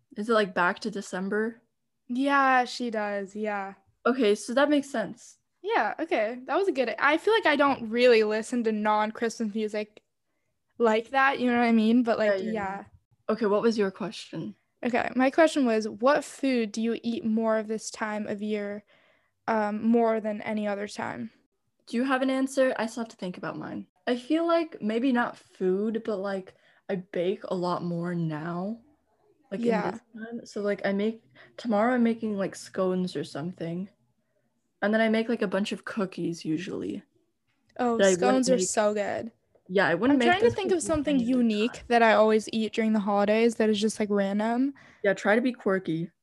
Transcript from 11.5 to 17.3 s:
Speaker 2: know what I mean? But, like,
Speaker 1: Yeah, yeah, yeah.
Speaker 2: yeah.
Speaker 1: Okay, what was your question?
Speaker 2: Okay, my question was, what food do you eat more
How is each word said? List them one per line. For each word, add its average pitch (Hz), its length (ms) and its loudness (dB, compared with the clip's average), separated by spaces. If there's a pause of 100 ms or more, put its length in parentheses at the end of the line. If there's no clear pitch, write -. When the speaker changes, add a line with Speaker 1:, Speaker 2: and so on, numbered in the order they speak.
Speaker 2:
know 240 80 2
what 240 100 4
I 233 40 4
mean? 226 300 6
But, 226 160 0
like, 214 120 2
Speaker 1:
Yeah, 196 60 2
yeah, 190 80 -4
yeah. 220 80 -4
Speaker 2:
yeah. 202 320 -6 (440)
Speaker 1:
Okay, 220 180 0
what 202 160 2
was 226 140 2
your 196 140 2
question? 196 640 -10 (300)
Speaker 2:
Okay, 240 300 -2
my 254 160 2
question 311 360 4
was, 220 200 0
what 247 380 2
food 240 480 -2
do 220 80 -6
you 226 220 -2
eat 226 220 -4
more 220 340 0